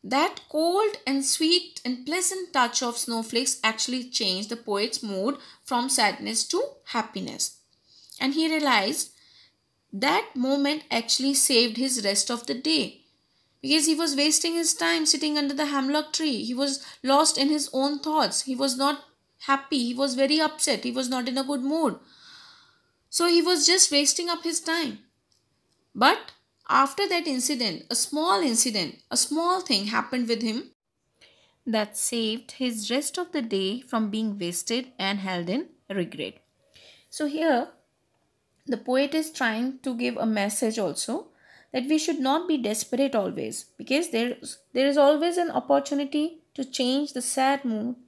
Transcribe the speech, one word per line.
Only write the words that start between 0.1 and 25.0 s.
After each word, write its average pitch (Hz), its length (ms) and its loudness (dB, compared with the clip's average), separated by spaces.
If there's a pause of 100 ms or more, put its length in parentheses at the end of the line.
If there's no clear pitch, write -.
cold 370 560 2
and 269 200 0
sweet 349 580 2
and 247 220 -6
pleasant 359 480 -2
touch 240 280 2
of 240 160 -2
snowflakes 233 640 -2
actually 240 460 -2
changed 196 400 -2
the 233 60 -4
poet's 214 480 -2
mood 202 340 -2 (280)
from 247 240 -2
sadness 214 580 0
to 359 140 0 (240)
happiness. - 720 -6 (640)
And 262 140 0
he 320 160 2
realized 277 640 2 (800)
that 277 440 0
moment 277 540 2
actually 247 440 0
saved 240 420 4
his 247 300 -2
rest 202 260 0
of 240 140 -4
the 277 80 -4
day, 262 480 -2 (600)
because 294 260 2
he 320 80 4
was 302 200 -2
wasting 302 380 2
his 339 200 0
time 330 320 0
sitting 302 320 0
under 285 160 -2
the 294 120 0
hemlock 285 480 -2
tree. 285 300 -2
He 233 100 -6
was 277 320 -2 (180)
lost 285 340 4
in 277 120 2
his 302 240 0
own 277 260 0
thoughts. 302 440 0
He 262 120 -4
was 254 220 0
not 254 260 0 (440)
happy. 277 320 0
He 240 140 0
was 262 220 0
very 277 240 4
upset. 302 460 0
He 247 60 -2
was 254 180 -2
not 254 180 -2
in 254 100 -2
a 269 60 0
good 269 180 -2
mood. 285 380 0 (1120)
So 339 180 2
he 339 140 6
was 349 240 4
just 359 260 6
wasting 294 380 2
up 339 140 -4
his 330 180 -2
time. 320 380 -2 (960)